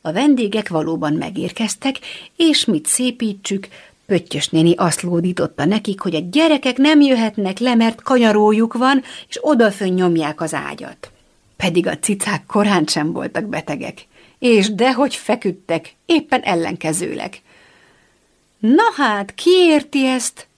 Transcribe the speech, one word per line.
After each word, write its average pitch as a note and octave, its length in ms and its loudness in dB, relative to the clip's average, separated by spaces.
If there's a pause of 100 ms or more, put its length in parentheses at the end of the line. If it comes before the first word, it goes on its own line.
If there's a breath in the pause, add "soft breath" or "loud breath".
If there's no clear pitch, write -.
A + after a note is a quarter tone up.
A D#3 120 -6
vendégek A3 560 0
valóban D#3 440 -2
megérkeztek, F#3 840 -6 (380 loud breath)
és E4 280 2
mit D#3 220 -2
szépítsük, G#3+ 800 -4 (380 loud breath)
Pöttyös - 420 -2
néni E3+ 260 4
azt E3+ 280 -2
lódította F3 600 -2
nekik, G3+ 360 -2
hogy E3 140 -4
a D#3+ 160 -4
gyerekek C#4+ 460 2
nem D4 240 6
jöhetnek A3 580 2
le, B3 160 0
mert A3+ 280 2
kanyarójuk A3 720 2
van, C4 280 2 (260 loud breath)
és - 120 -12
odafönn G#3 540 2
nyomják E3 460 0
az D#3 140 -6
ágyat. - 560 -12 (460)
Pedig F3+ 300 0
a D#3+ 120 -4
cicák G3 480 -4
korán G3+ 400 2
sem D#3 260 -2
voltak - 320 -6
betegek, - 600 -10 (320 soft breath)
és A3 360 2
dehogy B3+ 400 0
feküdtek, F3+ 800 -6 (120)
éppen C#4 340 0
ellenkezőleg. E3+ 1000 -4 (1160 soft breath)
„Na F4+ 380 4
hát, G#3 380 -2
ki - 160 0
érti D#4 560 4
ezt?” B3+ 400 -4 (120)